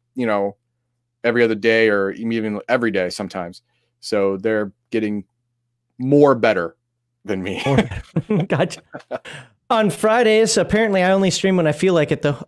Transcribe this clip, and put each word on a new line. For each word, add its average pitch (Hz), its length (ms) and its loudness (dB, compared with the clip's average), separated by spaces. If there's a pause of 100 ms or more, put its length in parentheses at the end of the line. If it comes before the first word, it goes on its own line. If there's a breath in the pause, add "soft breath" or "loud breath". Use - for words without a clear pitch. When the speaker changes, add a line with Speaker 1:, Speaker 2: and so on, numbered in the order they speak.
(160)
Speaker 1:
you 127 100 -4
know, 101 300 -2 (680)
every 120 200 2
other 113 120 2
day 113 340 2
or 98 220 0
even 110 480 -4 (100)
every 120 220 0
day 92 180 -2
sometimes. 90 520 -10 (380)
So 98 380 -2
they're 107 340 -2 (200)
getting 104 340 -4 (760)
more 139 360 6
better 110 400 0 (500)
than 95 180 -4
me. 92 220 -6
Speaker 2:
More 135 120 2
better. - 680 -2
<laughs> - 20 -14
Gotcha. 175 340 -2 (880 loud breath)
On 220 220 2
Fridays, 220 640 2
apparently 202 460 2
I 185 80 2
only 196 200 2
stream 190 260 0
when 165 100 2
I 151 40 2
feel 185 220 0
like 151 180 2
it, 147 120 -4
though. 143 140 0 (100)